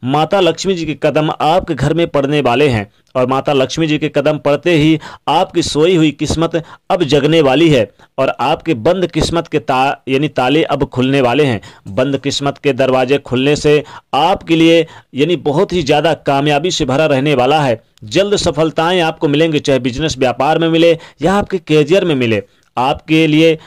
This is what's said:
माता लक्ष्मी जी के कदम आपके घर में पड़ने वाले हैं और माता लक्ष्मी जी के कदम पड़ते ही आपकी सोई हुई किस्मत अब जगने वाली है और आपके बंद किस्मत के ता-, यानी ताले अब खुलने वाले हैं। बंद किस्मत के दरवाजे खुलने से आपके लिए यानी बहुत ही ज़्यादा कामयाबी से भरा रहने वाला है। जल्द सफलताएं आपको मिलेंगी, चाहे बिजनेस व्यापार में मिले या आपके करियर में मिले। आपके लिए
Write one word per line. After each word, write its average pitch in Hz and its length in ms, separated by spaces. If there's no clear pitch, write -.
माता 156 360
लक्ष्मी 175 340
जी 165 120
के 147 180
कदम 151 260
आपके 170 320
घर 139 200
में 170 140
पड़ने 143 340
वाले 127 260
हैं 110 240
और 127 120
माता 135 260
लक्ष्मी 135 340
जी 151 100
के 147 120
कदम 147 280
पड़ते 143 340
ही 156 280
आपकी 170 340
सोई 165 340
हुई 156 160
किस्मत 160 520
अब 175 120
जगने 151 380
वाली 147 280
है 120 220
और 135 120
आपके 160 340
बंद 170 340
किस्मत 160 400
के 151 120
ता-, 135 360
यानी 135 200
ताले 139 360
अब - 200
खुलने 131 380
वाले 123 220
हैं। 120 180
बंद 131 300
किस्मत 139 400
के 143 160
दरवाजे 127 440
खुलने 135 380
से 147 280
आपके 165 420
लिए 165 320
यानी 160 200
बहुत 156 380
ही 175 100
ज़्यादा 151 300
कामयाबी 147 580
से 160 140
भरा 135 200
रहने 143 300
वाला 135 260
है। 123 220
जल्द 185 320
सफलताएं 160 640
आपको 160 260
मिलेंगी, 151 320
चाहे 131 200
बिजनेस 131 380
व्यापार 131 420
में 165 100
मिले 165 280
या 170 120
आपके 202 240
करियर 156 480
में 160 100
मिले। 113 280
आपके 156 500
लिए 156 400